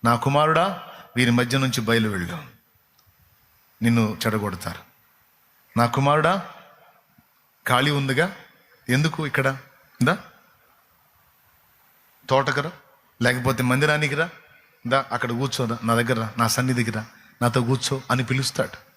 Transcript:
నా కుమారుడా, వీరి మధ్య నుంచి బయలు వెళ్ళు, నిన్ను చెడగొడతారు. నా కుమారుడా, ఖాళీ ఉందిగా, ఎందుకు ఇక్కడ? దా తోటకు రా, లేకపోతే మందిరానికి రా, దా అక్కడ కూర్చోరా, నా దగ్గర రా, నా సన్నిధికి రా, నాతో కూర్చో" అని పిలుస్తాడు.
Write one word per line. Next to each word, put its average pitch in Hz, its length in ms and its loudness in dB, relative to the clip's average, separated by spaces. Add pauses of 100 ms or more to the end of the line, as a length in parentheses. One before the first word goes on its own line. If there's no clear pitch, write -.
నా 117 120 6
కుమారుడా, 156 720 2 (280)
వీరి 123 140 4
మధ్య 123 280 2
నుంచి 131 220 0
బయలు 113 280 2
వెళ్ళు, 87 300 -6 (1400)
నిన్ను 113 440 2
చెడగొడతారు. 104 520 -4 (1000)
నా 120 80 4
కుమారుడా, 151 640 2 (1200)
ఖాళీ 127 220 2
ఉందిగా, 143 460 0 (520)
ఎందుకు 151 380 0
ఇక్కడ? 135 300 0 (460)
దా 202 160 2 (2000)
తోటకు 135 300 2
రా, 151 120 -8 (500)
లేకపోతే 123 400 0
మందిరానికి 147 520 2
రా, 165 160 -4 (560)
దా 131 260 2
అక్కడ 120 180 -4
కూర్చోరా, 120 520 -2
నా 117 120 0
దగ్గర 117 260 0
రా, 113 180 -6
నా 117 100 2
సన్నిధికి 123 420 0
రా, 107 140 -6 (380)
నాతో 120 200 2
కూర్చో" 131 480 -2
అని 123 140 0
పిలుస్తాడు. - 720 -4